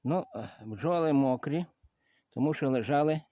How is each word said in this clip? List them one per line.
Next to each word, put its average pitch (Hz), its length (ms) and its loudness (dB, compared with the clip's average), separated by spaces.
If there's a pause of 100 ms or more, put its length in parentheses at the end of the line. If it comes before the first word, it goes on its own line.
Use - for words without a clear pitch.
Ну, 175 260 -2
е, 107 160 -10 (100)
бджоли 151 520 0
мокрі, 147 540 0 (640)
тому 147 240 0
що 139 160 0
лежали 143 500 2 (120)